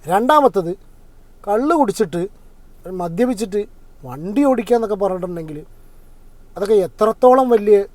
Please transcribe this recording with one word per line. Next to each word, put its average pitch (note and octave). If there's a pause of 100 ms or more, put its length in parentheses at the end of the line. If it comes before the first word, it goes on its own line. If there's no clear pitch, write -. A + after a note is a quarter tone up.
(100)
രണ്ടാമത്തത് G#3+ (760)
കള്ള് B3+
കുടിച്ചിട്ട് F#3+ (800)
മദ്യപിച്ചിട്ട് G3+ (460)
വണ്ടി E3+
ഓടിക്കുക A#3+
എന്നൊക്കെ G#3+
പറഞ്ഞിട്ടുണ്ടെങ്കിൽ F3 (1000)
അതൊക്കെ G3+ (100)
എത്രത്തോളം B3
വലിയ G#3 (180)